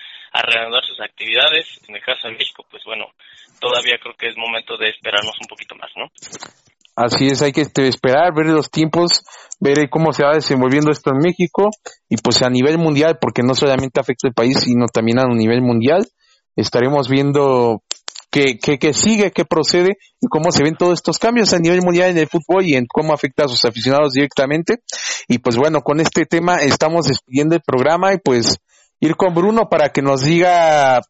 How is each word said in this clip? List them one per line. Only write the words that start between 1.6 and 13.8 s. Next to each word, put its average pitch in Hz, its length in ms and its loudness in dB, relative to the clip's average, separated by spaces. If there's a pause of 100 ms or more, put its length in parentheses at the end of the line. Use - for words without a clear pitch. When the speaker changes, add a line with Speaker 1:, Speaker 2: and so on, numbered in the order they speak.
Speaker 1:
En 104 80 -16
el 101 60 -18
caso 127 260 -8
de 113 80 -14
México, - 340 -10
pues, 107 140 -20
bueno, 107 220 -10 (540)
todavía 120 400 -2
creo 120 180 -16
que 117 100 -8
es 113 80 -14
momento 113 400 -8
de 110 120 -4
esperarnos 110 520 -6
un - 80 -18
poquito - 280 -20
más, - 200 -20
¿no? 123 120 -12 (880)
Speaker 2:
Así 120 300 0
es, 139 160 0
hay 143 80 2
que, 147 120 0
este, 135 260 0
esperar, 135 480 2
ver 156 100 0
los 156 240 0
tiempos, 160 540 0 (340)
ver, 143 220 2
eh, 147 100 0
cómo 160 220 0
se 147 100 -2
va 143 120 4
desenvolviendo 143 580 2
esto 143 180 -4
en 135 80 0
México, 180 520 0 (380)
y, 110 140 -2
pues, 120 200 2
a 127 80 2
nivel 135 280 2
mundial, 156 420 2
porque 120 220 -2
no 127 140 2
solamente 135 420 0